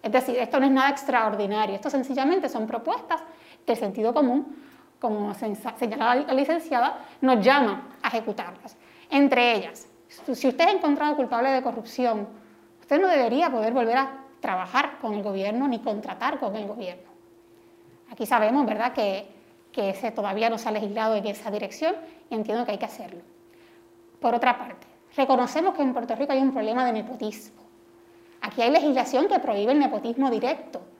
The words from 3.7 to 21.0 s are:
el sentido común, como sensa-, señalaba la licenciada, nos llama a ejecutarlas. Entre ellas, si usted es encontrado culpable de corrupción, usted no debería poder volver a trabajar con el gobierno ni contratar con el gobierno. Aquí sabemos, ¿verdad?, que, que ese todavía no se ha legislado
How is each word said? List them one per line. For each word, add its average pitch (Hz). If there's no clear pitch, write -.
el 220
sentido 220
común, 277
como 208
sensa-, 214
señalaba 240
la 285
licenciada, 277
nos 247
llama 247
a 269
ejecutarlas. 208
Entre 254
ellas, 180
si -
usted 262
es 415
encontrado 302
culpable 254
de 262
corrupción, 226
usted 285
no 381
debería 285
poder 226
volver 240
a 269
trabajar 190
con 220
el 202
gobierno 208
ni 240
contratar 233
con 208
el 214
gobierno. 190
Aquí -
sabemos, 240
¿verdad?, 226
que, 202
que 202
ese 208
todavía 214
no 226
se 226
ha 220
legislado 214